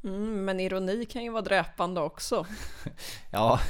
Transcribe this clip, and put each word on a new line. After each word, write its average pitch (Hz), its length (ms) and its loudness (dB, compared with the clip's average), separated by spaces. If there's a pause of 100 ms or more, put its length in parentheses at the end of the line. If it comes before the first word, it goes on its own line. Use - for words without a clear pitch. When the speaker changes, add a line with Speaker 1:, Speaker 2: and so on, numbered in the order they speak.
Speaker 1:
Mm, 202 400 -2
men 190 160 0
ironi 190 440 0
kan 233 200 -6
ju 233 60 -6
vara 226 120 -2
dräpande 180 580 2
också. 165 460 -2 (440)
Speaker 2:
<laughs> - 400 -12
Ja, 113 400 6